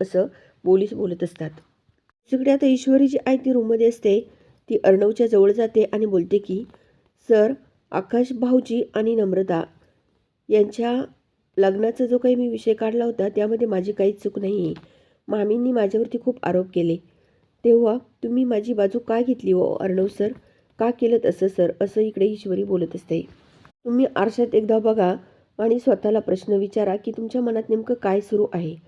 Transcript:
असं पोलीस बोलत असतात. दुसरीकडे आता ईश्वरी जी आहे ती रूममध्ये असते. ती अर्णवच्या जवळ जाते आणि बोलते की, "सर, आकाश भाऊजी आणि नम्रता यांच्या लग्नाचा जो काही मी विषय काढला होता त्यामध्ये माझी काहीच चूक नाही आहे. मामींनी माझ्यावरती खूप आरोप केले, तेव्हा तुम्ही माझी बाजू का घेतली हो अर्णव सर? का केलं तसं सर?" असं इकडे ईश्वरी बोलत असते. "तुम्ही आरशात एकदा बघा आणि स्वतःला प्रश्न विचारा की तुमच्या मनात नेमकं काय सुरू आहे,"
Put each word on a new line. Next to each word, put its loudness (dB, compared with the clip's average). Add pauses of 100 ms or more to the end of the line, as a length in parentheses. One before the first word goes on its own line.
असं -2 (400)
पोलीस 2
बोलत -6
असतात. -10
दुसरीकडे -6
आता 2
ईश्वरी 4
जी -2
आहे 2
ती -2
रूममध्ये 2
असते. 2 (500)
ती 0
अर्णवच्या 4
जवळ 6
जाते 0
आणि -2
बोलते 0
की, -4 (680)
"सर, 4 (380)
आकाश -2
भाऊजी 0 (120)
आणि 0
नम्रता 0 (880)
यांच्या 0 (640)
लग्नाचा 0
जो 0
काही 2
मी -2
विषय -2
काढला -2
होता -2
त्यामध्ये 0
माझी -2
काहीच -2
चूक -6
नाही -2
आहे. -4 (540)
मामींनी 0
माझ्यावरती -2
खूप -2
आरोप 0
केले, 0 (680)
तेव्हा 4 (260)
तुम्ही 0
माझी -2
बाजू 0
का -2
घेतली -2
हो 2
अर्णव -2
सर? -4 (480)
का 0
केलं 0
तसं 0
सर?" 0 (100)
असं -2
इकडे 0
ईश्वरी -4
बोलत -2
असते. -6 (640)
"तुम्ही 2 (100)
आरशात -2
एकदा 2
बघा 2 (440)
आणि 0
स्वतःला 2
प्रश्न -2
विचारा 0
की -8
तुमच्या -6
मनात -4
नेमकं -2
काय 0
सुरू 0
आहे," -6 (120)